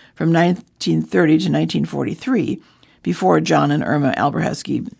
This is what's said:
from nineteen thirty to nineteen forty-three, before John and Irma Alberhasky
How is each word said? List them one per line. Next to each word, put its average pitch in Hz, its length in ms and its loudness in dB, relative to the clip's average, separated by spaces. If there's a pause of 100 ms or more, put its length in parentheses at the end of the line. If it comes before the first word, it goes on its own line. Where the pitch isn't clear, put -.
(160)
from 165 160 0
nineteen 170 680 0
thirty 160 380 2
to 175 100 -2
nineteen 156 360 -2
forty-three, 165 760 -4 (440)
before 170 360 2
John 147 300 2
and 147 140 0
Irma 143 320 0
Alberhasky - 840 -4